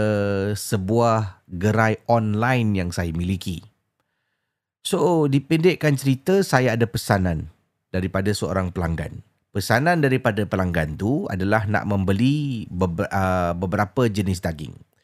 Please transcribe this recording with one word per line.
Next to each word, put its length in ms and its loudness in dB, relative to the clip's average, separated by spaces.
sebuah 960 0
gerai 480 0
online 640 2
yang 160 -2
saya 240 -4
miliki. 480 -4
So, 480 2
dipendekkan 640 2
cerita, 480 2
saya 320 2
ada 160 0
pesanan 560 0
daripada 480 -2
seorang 400 -2
pelanggan, 480 -4
pesanan 480 2
daripada 400 0
pelanggan 560 0
tu 320 0
adalah 320 0
nak 240 -2
membeli 800 0
beber-, 400 -2
uh, 480 0
beberapa 480 -2
jenis 320 0
daging. 400 -8